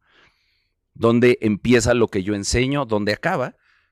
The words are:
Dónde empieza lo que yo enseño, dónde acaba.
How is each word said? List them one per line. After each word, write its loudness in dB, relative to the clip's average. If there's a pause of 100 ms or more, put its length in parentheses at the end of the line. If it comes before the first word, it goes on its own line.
(960)
Dónde 4
empieza 2
lo 2
que -4
yo -4
enseño, -2
dónde -2
acaba. -6 (360)